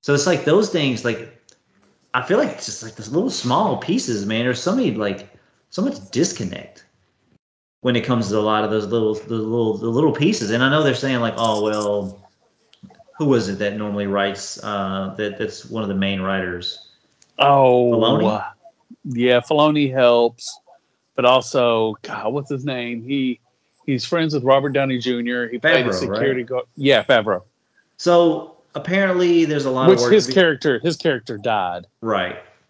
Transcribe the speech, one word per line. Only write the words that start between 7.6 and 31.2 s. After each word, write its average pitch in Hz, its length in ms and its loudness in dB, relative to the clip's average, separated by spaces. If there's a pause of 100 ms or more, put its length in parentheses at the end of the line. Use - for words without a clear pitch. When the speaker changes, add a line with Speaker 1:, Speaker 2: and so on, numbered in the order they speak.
Speaker 1:
when 123 140 0
it 127 80 0
comes 117 240 0
to 107 100 0
a - 20 2
lot 107 240 0
of 104 60 -2
those 107 160 -2
little, 110 280 0
the 117 200 -8
little, 110 420 0
the 113 120 -6
little 135 240 2
pieces. 143 380 0
And 120 120 2
I 135 80 4
know 156 120 2
they're 135 120 2
saying, 127 260 -2
like, 113 160 -2
"Oh, 110 260 0
well, 104 680 -4 (920)
who 151 80 0
was 113 220 4
it 98 100 -4
that 104 180 -2
normally 104 300 -4
writes, 98 560 -4
uh, 98 540 -4
that, 104 220 -6
that's - 260 -8
one 110 180 -8
of 101 60 -4
the 98 60 -4
main 98 260 -2
writers?" 92 680 -6 (500)
Speaker 2:
Oh, 131 540 4
Speaker 1:
Filoni? 110 360 2
Speaker 2:
uh, 107 160 -2 (600)
yeah, 123 360 2
Filoni 147 520 2
helps, 120 680 2 (560)
but 127 80 -2
also, 120 760 2
God, 107 300 -6
what's 143 180 -8
his 135 140 -6
name? 120 380 -8
He, 131 380 -4 (440)
he's 131 200 -2
friends 160 300 -2
with 135 100 -2
Robert 135 260 4
Downey 135 280 0
Junior. 120 500 -4
He 117 100 -8
played 131 280 2
the 110 40 -2
Speaker 1:
Favreau, 90 180 -4
right? 101 80 -4
Speaker 2:
security 127 280 -2
guard. 127 220 -6 (100)
Yeah, 135 260 2
Favreau. 107 400 2 (540)
Speaker 1:
So 170 600 2 (180)
apparently 180 680 2
there's 147 220 -2
a 131 40 -2
lot 131 180 4
Speaker 2:
Which 190 100 8
Speaker 1:
of - 60 2
work 123 80 4
Speaker 2:
his 214 140 6
Speaker 1:
to 131 40 -8
be 131 40 -4
Speaker 2:
character, 156 440 2
his 160 180 -2
character 120 420 -2